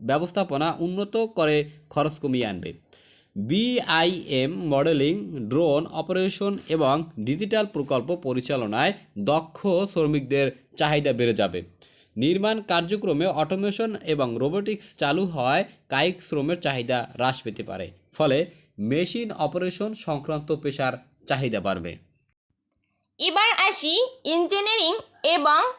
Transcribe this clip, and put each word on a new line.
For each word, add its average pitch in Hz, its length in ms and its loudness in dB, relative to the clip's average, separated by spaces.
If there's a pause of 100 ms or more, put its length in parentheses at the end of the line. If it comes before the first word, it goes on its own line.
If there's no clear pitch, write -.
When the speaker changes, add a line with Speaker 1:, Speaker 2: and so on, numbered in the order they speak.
Speaker 1:
ব্যবস্থাপনা 160 760 0
উন্নত 185 380 -4
করে 151 540 0 (200)
খরচ 151 280 0
কমিয়ে 127 280 0
আনবে। 87 260 -6 (640)
বিআইএম 170 1300 0
মডেলিং, 147 800 0
ড্রোন 147 380 2
অপারেশন 185 720 -2 (100)
এবং 156 360 2 (160)
ডিজিটাল 202 460 0
প্রকল্প 143 500 -2
পরিচালনায় 127 760 0 (260)
দক্ষ 156 480 -2
শ্রমিকদের 151 840 2 (240)
চাহিদা 147 360 2
বেড়ে 117 220 2
যাবে। 90 280 0 (540)
নির্মাণ 196 460 0
কার্যক্রমে 175 640 0
অটোমেশন 190 720 0
এবং 143 420 -2
রোবোটিক্স 202 580 -2
চালু 160 300 0
হওয়ায় 147 380 0 (240)
কায়িক 165 340 0
শ্রমের 160 380 -2
চাহিদা 127 540 -2
হ্রাস 127 280 0
পেতে 110 200 -8
পারে, 92 280 -10 (220)
ফলে 156 340 2 (320)
মেশিন 175 540 -2
অপারেশন 180 640 -4
সংক্রান্ত 151 580 -4
পেশার 143 400 -2 (340)
চাহিদা 131 340 -2
বাড়বে। 90 360 -4 (1200)
Speaker 2:
এবার 392 340 4 (160)
আসি 370 380 2 (180)
ইঞ্জিনিয়ারিং 392 720 2 (240)
এবং 320 560 4